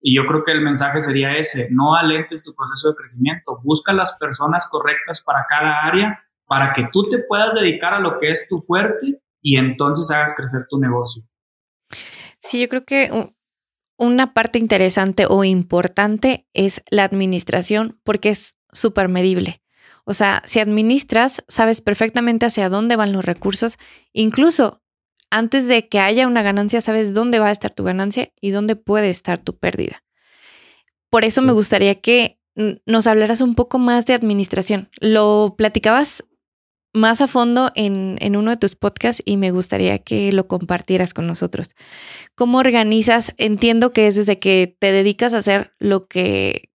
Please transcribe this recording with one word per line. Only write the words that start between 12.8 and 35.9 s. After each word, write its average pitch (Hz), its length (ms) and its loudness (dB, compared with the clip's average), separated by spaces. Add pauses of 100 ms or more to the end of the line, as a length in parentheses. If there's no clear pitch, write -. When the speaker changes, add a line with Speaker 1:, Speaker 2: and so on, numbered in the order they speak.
Speaker 2:
que 277 280 0
u-, - 240 -6 (640)
una 247 360 2
parte 226 240 0
interesante 190 720 2
o 196 140 4
importante 190 1080 0
es 196 360 -2
la 208 140 2
administración, 190 1000 -2
porque 208 260 -2
es - 280 -6 (140)
súper 202 360 0
medible. 180 540 0 (420)
O 202 120 -4
sea, 196 300 2
si - 140 0
administras, 226 880 0
sabes 226 340 0
perfectamente 226 680 0
hacia 202 220 0
dónde 220 260 0
van 208 180 0
los 190 100 -2
recursos. 196 540 -4 (360)
Incluso 226 680 2 (480)
antes 233 380 0
de 233 200 2
que 208 120 0
haya 220 280 2
una 240 140 2
ganancia, 208 400 0
sabes 220 320 -2
dónde 233 260 0
va 208 80 4
a 202 40 2
estar 208 200 -4
tu - 120 -10
ganancia 196 580 -4
y 196 100 -2
dónde 214 240 0
puede 208 340 0
estar 180 300 -4
tu - 180 -8
pérdida. - 460 -6 (1080)
Por 226 140 2
eso 226 180 2
me 262 80 4
Speaker 1:
Sí. 240 60 4
Speaker 2:
gustaría 196 460 2
que, 240 380 0 (160)
mm, 208 160 -2 (140)
nos 226 220 2
hablaras 220 320 2
un 247 160 2
poco 247 240 -4
más 240 260 2
de 254 80 2
administración. 202 760 -2 (100)
Lo 208 580 2
platicabas 220 680 0 (680)